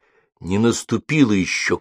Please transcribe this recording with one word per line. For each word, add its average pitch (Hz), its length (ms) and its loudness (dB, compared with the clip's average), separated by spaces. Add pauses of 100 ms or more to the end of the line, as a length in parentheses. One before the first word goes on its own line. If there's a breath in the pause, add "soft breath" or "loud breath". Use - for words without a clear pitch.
(400)
не 90 180 -4
наступило 117 760 0
ещё - 480 -2